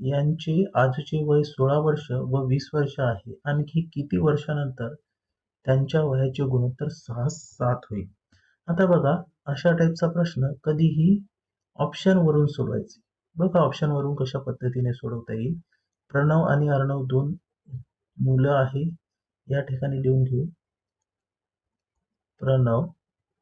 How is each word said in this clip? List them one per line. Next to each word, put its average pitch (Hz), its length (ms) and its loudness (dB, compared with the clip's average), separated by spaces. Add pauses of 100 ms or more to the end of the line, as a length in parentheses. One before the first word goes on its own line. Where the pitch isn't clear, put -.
यांचे 151 640 0 (100)
आजचे 135 500 0
वय 147 180 4
सोळा 139 360 0
वर्ष 151 320 -2
व 131 360 -2
वीस 131 280 0
वर्ष 143 260 -2
आहे, 117 440 -4
आणखी 147 500 -2
किती 143 240 -2
वर्षानंतर 147 760 -2 (720)
त्यांच्या 135 360 2
वयाचे 135 400 0
गुणोत्तर 127 460 0
सहा 120 400 -6
सात 123 480 -4 (140)
होईल? 101 180 -8 (600)
आता 170 180 2
बघा, 165 360 2 (240)
अशा 147 260 0
टाईपचा 165 360 2
प्रश्न 165 440 -2 (120)
कधीही 160 600 2 (520)
ऑप्शन 185 400 2
वरून 151 280 4
सोडवायचे. 113 540 -6 (360)
बघा, 175 240 2
ऑप्शन 151 300 0
वरून 143 240 -2
कशा 135 240 -4
पद्धतीने 127 540 -4
सोडवता 117 420 -10
येईल. 131 260 -4 (500)
प्रणव 151 340 2
आणि 143 240 2
अर्णव 139 380 -2
दोन 139 280 0 (840)
मुलं 131 340 2
आहे, 139 440 0 (520)
या 139 120 -2
ठिकाणी 135 420 -4
लिहून 131 200 2
घेऊ, 131 240 0 (1900)
प्रणव 131 480 2 (540)